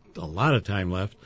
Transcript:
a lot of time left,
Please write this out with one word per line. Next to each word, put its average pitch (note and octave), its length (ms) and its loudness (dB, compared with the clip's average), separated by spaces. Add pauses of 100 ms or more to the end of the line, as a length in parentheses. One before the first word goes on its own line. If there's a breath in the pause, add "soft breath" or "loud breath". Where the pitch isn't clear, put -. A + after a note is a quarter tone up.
(160)
a E2 100 -6
lot A2 280 2
of G#2 80 2
time F#2+ 280 -2
left, F#2 360 -2